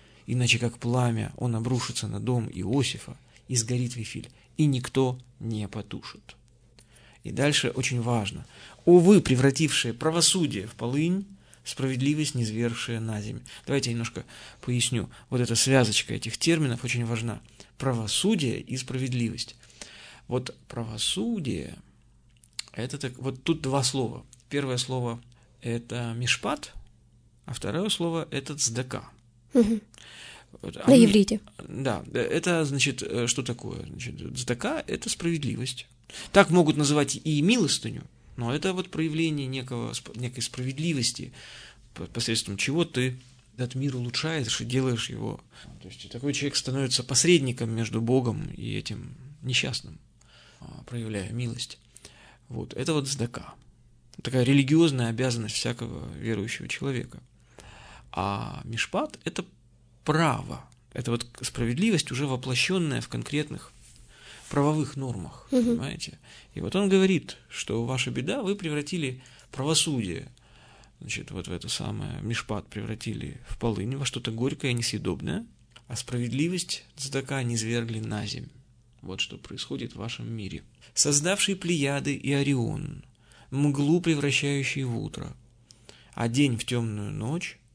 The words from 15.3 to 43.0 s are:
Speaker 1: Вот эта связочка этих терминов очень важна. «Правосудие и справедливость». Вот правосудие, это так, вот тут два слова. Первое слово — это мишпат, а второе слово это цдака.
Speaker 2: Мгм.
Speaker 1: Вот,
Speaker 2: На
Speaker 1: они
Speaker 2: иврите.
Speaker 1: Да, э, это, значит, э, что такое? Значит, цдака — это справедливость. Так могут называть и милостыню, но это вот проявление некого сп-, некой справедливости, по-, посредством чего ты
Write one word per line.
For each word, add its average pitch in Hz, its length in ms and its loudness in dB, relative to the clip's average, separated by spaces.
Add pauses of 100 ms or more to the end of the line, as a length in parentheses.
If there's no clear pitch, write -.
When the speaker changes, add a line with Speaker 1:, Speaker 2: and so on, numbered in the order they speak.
Speaker 1:
Вот 127 100 2
эта 117 140 0
связочка 120 600 4
этих 110 220 -6
терминов 151 460 2
очень 120 220 0
важна. 113 360 -2 (380)
«Правосудие 131 840 0
и - 160 -6
справедливость». 127 800 -2 (720)
Вот 127 300 -4 (120)
правосудие, 117 1080 -4 (960)
это 123 260 -6
так, 127 200 -6
вот 131 260 -6
тут 160 180 2
два 139 220 2
слова. - 400 -2 (260)
Первое 139 280 0
слово — 123 420 -2 (400)
это 117 560 -4
мишпат, 123 560 -2 (720)
а - 80 -12
второе 147 360 -4
слово 165 440 -2
это 135 240 -6
цдака. 123 520 -4 (460)
Speaker 2:
Мгм. 220 260 6 (800)
Speaker 1:
Вот, - 140 -10
Speaker 2:
На - 120 -12
Speaker 1:
они 240 180 12
Speaker 2:
иврите. 208 360 8 (280)
Speaker 1:
Да, 120 340 -2 (100)
э, - 60 0
это, 165 460 2
значит, 135 380 0
э, 120 260 0
что - 160 0
такое? - 420 -6
Значит, - 500 -10
цдака — 127 520 -2
это - 200 -4
справедливость. 143 800 -2 (440)
Так 196 200 8
могут 156 260 8
называть 143 480 4
и 151 160 2
милостыню, 233 600 2 (340)
но 120 180 -2
это 180 200 -2
вот 180 160 -6
проявление 156 560 0
некого 127 480 -6
сп-, - 220 -10
некой 123 260 -6
справедливости, 131 880 -2 (640)
по-, - 100 -10
посредством 113 540 -2
чего 160 260 0
ты 127 340 -2 (380)